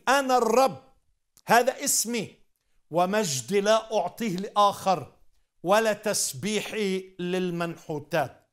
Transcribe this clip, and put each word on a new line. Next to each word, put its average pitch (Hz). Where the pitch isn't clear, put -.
"أنا 262
الرب، 226
هذا 240
اسمي، 233
ومجدي 180
لا 220
أعطيه 180
لآخر، 196
ولا 214
تسبيحي 202
للمنحوتات". 170